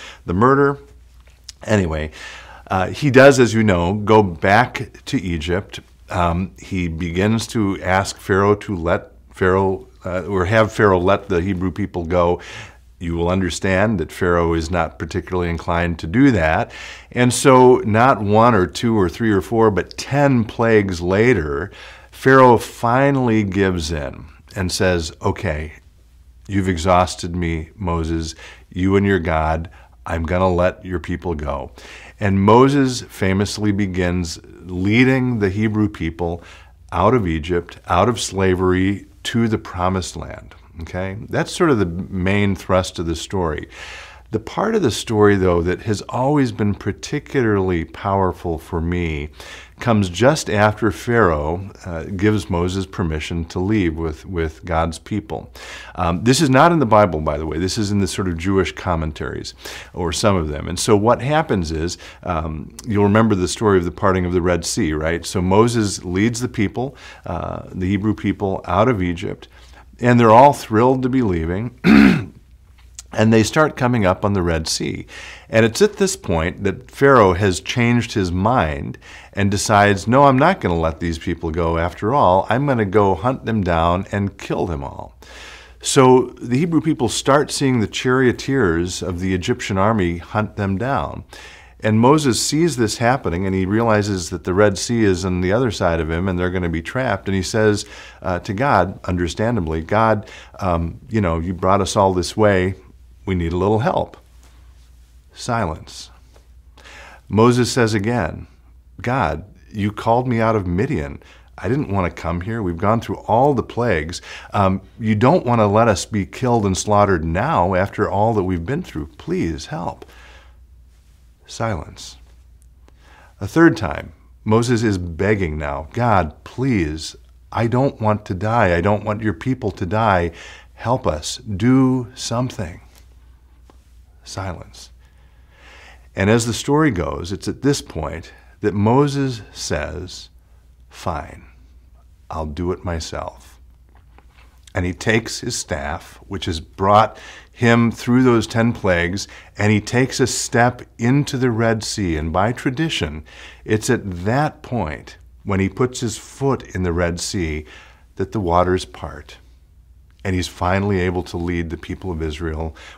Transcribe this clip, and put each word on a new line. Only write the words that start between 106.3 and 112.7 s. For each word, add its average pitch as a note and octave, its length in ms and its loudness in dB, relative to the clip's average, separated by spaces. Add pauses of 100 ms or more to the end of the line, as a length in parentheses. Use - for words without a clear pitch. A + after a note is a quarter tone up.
Moses A#2+ 440 4
says A2+ 220 0
again, G2 540 -4 (540)
"God, G2+ 440 -4 (260)
you G#2 200 -4
called A#2+ 360 0
me A#2 120 0
out A2+ 160 2
of F#2+ 120 -2
Midian. F2 540 -4 (360)
I F2+ 120 -8
didn't C3+ 200 -2
want F#2 240 -2
to - 80 -16
come E2+ 200 -4
here. A2 200 -8
We've F2 160 -4